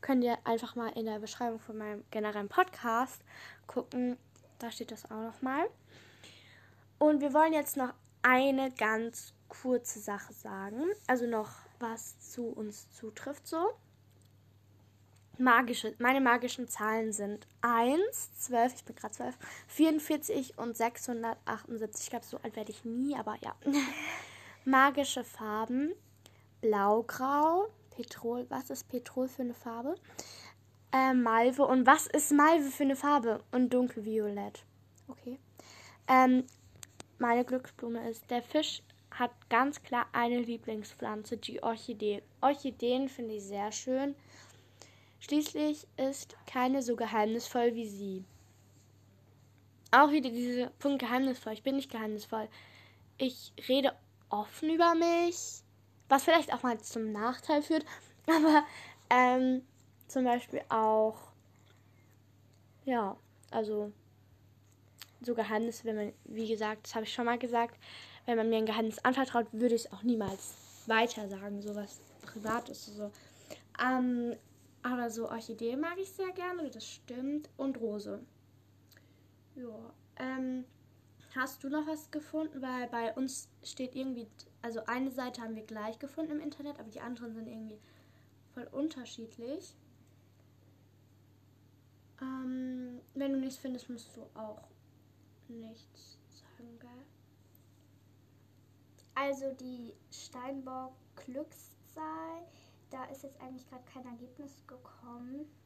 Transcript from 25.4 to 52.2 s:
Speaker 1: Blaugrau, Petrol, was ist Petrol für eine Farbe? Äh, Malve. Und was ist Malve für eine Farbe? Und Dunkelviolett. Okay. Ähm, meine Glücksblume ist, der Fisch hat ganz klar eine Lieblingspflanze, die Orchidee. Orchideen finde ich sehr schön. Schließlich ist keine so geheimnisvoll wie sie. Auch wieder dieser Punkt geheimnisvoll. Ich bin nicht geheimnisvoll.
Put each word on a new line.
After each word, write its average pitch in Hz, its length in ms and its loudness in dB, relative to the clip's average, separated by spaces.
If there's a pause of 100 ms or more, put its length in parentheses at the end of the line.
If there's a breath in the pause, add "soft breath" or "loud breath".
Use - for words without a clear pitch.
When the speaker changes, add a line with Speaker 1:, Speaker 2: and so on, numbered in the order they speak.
Speaker 1:
Blaugrau, 262 1080 4 (220)
Petrol, 240 580 -6
was - 220 -6
ist - 180 -10
Petrol 254 380 -4
für 254 160 -6
eine 240 120 -4
Farbe? 240 420 -6 (960 loud breath)
Äh, 262 220 6
Malve. 240 500 6
Und 254 220 6
was 294 200 10
ist - 260 2
Malve 294 380 8
für 294 140 0
eine 269 120 4
Farbe? 269 540 4
Und 254 200 4
Dunkelviolett. 220 920 0 (440)
Okay. 247 300 -12 (680 loud breath)
Ähm, 254 400 8 (720)
meine 240 260 4
Glücksblume 240 640 -4
ist, 226 220 -10
der 240 120 -2
Fisch - 400 0 (280)
hat 240 200 0 (180)
ganz 262 340 4
klar 240 300 0
eine 240 280 2
Lieblingspflanze, 220 960 -6
die - 260 -8
Orchidee. 208 600 -2 (180)
Orchideen 262 680 2
finde 233 260 -8
ich 202 100 -8
sehr 202 280 -4
schön. 269 420 -2 (1080 loud breath)
Schließlich 302 640 0 (100)
ist 269 400 -4 (100)
keine 262 360 2
so 233 140 0
geheimnisvoll 233 800 2
wie 226 140 -6
sie. 196 360 -8 (1700)
Auch 285 180 10
wieder 277 200 2
dieser 247 400 -2
Punkt 285 300 0
geheimnisvoll. 254 520 0
Ich 220 100 -10
bin 269 140 0
nicht 269 140 -4
geheimnisvoll. 214 580 -6 (680 loud breath)